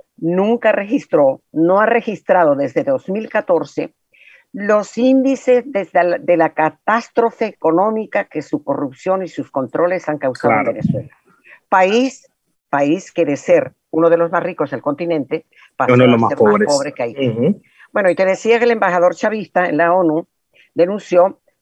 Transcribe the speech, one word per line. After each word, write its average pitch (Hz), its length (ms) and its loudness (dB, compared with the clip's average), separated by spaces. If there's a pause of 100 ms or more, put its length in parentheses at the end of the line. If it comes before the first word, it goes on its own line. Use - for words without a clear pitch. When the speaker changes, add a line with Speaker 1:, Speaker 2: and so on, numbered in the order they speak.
(180)
Speaker 1:
nunca 202 540 0
registró, 202 680 0 (120)
no 175 280 2
ha 214 60 2
registrado 185 680 0
desde 139 300 -4
dos 131 240 -4
mil 220 220 -6
catorce - 640 -4 (580)
los 208 460 -2
índices 254 680 2
desde 185 380 -2
la, 175 140 -2
de 175 180 0
la 160 160 2
catástrofe 226 920 -2
económica 202 760 -2
que - 180 -10
su 143 200 -6
corrupción 139 600 -4
y 175 60 -10
sus - 220 -12
controles 160 600 -4
han 151 80 -4
causado 123 340 -2
Speaker 2:
Claro. 107 160 0
Speaker 1:
en - 80 -4
Venezuela. - 420 -4 (520)
País, 208 600 0 (380)
país 143 420 -2
que 170 140 -2
de 143 120 -2
ser - 360 0 (180)
uno 165 200 2
de 170 80 4
los 170 120 0
más 170 120 -2
ricos 165 280 -6
del 120 120 -8
continente, 156 640 -4 (300)
pasó 123 180 2
Speaker 2:
Uno 123 100 6
de 127 60 6
los 117 80 4
Speaker 1:
a - 20 0
Speaker 2:
más 113 80 2
Speaker 1:
ser - 100 -4
Speaker 2:
pobres. 104 300 4
Speaker 1:
más 98 80 0
pobre 151 160 -4
que - 120 -10
Haití. 127 260 -4
Speaker 2:
Ujú. 127 320 -2 (280)
Speaker 1:
Bueno, 202 200 0
y 175 40 0
te 190 120 0
decía 220 320 0
que 226 60 0
el 240 80 2
embajador 180 420 2
chavista 208 520 -2
en 151 120 -2
la 170 160 2
onu 170 320 0 (500)
denunció 180 640 0 (240)